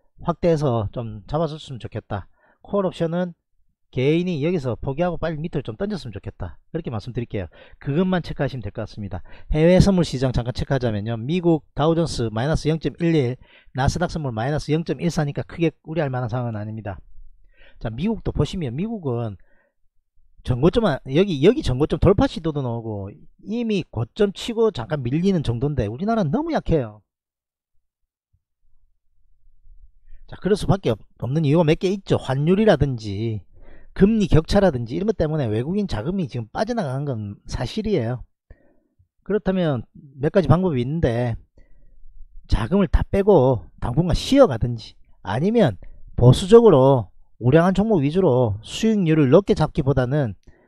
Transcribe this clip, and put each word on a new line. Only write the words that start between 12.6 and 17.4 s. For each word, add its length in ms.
영 100
점 220
일일, 360
나스닥 360
선물 220
마이너스 380
영 140
점 160
일사니까 420
크게 300
우려할 260
만한 200
상황은 260
아닙니다. 460